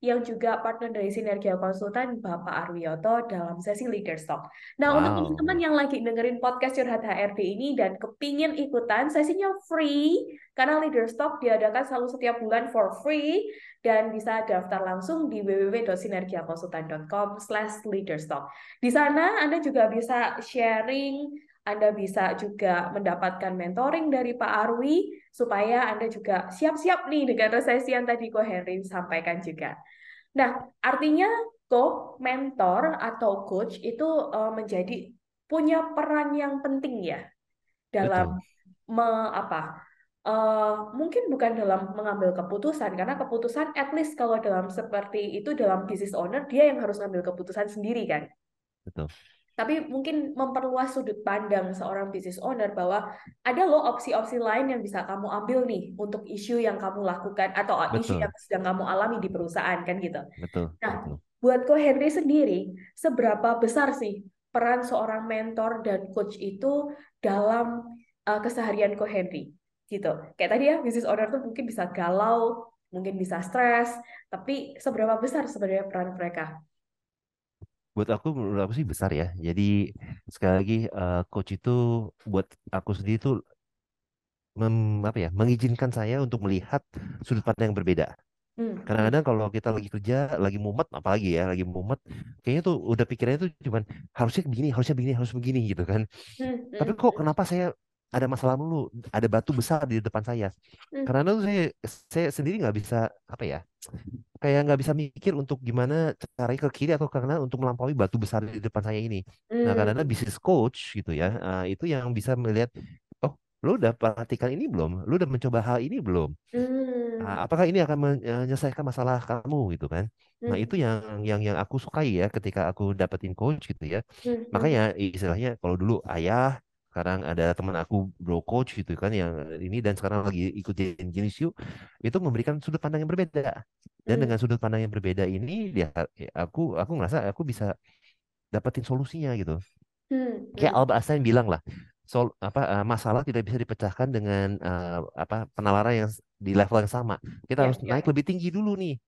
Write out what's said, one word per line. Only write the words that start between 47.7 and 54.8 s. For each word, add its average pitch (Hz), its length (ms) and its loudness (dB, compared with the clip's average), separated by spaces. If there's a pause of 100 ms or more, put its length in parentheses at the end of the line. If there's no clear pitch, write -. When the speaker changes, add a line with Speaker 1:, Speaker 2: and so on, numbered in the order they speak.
Speaker 1:
sendiri 214 400 -4
kan. 151 160 -2 (640)
Speaker 2:
Betul. 78 180 -6 (460)
Speaker 1:
Tapi 302 320 -2
mungkin 277 480 -4
memperluas 262 640 -2
sudut 208 240 -6
pandang 196 560 0
seorang 196 320 -4
business 185 320 -8
owner 220 320 -2
bahwa 190 400 0 (320)
ada 247 240 2
loh 302 160 6
opsi-opsi 240 560 0
lain 240 320 2
yang 233 80 -4